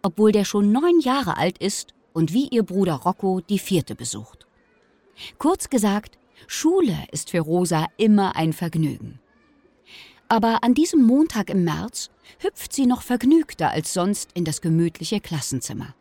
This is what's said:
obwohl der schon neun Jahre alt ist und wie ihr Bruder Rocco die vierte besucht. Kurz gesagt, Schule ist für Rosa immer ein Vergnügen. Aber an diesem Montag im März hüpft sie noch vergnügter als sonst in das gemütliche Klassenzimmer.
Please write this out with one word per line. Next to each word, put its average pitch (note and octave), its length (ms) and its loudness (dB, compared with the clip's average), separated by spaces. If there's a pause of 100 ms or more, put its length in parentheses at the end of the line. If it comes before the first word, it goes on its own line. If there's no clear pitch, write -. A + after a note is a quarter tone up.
obwohl G#3 300 2
der G#3 120 2
schon G3+ 280 2
neun E4 280 4
Jahre B3+ 360 -2
alt F3+ 220 -2
ist - 360 -6 (180)
und E3 200 0
wie C4 160 0
ihr A#3 140 2
Bruder F#3 320 0
Rocco F#3 460 -2
die G3+ 180 -4
vierte D#3+ 360 -2
besucht. - 520 -12 (920)
Kurz F#4 300 -2
gesagt, G#3 500 -2 (280)
Schule D#4+ 500 0 (160)
ist - 180 -10
für F3 100 0
Rosa E3 460 0 (120)
immer G#3 360 4
ein D#3+ 180 0
Vergnügen. D#3 680 -6 (1080)
Aber A3+ 360 2
an B3 100 4
diesem D4+ 300 4
Montag B3 460 2
im F#3+ 120 2
März E3+ 480 -4 (280)
hüpft - 340 -8
sie C4+ 140 0
noch B3 160 2
vergnügter B3 680 2
als - 220 -4
sonst F#3 400 -2
in F3 120 -4
das D#3 180 -4
gemütliche E3+ 580 0
Klassenzimmer. C3 800 -8